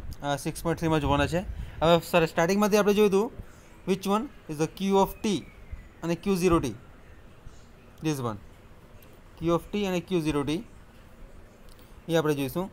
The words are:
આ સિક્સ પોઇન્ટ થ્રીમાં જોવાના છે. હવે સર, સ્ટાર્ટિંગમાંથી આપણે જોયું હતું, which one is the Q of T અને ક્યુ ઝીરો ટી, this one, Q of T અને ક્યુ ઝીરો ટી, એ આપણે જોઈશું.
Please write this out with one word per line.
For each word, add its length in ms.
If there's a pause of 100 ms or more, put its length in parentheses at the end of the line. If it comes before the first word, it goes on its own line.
(220)
આ 140
સિક્સ 260
પોઇન્ટ 160
થ્રીમાં 220
જોવાના 260
છે. 140 (400)
હવે 200 (100)
સર, 160
સ્ટાર્ટિંગમાંથી 500
આપણે 180
જોયું 140
હતું, 220 (580)
which 220
one 180 (240)
is 40
the 120 (120)
Q 120
of 160 (160)
T 140 (640)
અને 120
ક્યુ 220
ઝીરો 220
ટી, 160 (1300)
this 160
one, 180 (1040)
Q 100
of 80 (140)
T 120
અને 140
ક્યુ 200
ઝીરો 220
ટી, 220 (1400)
એ 80
આપણે 180
જોઈશું. 380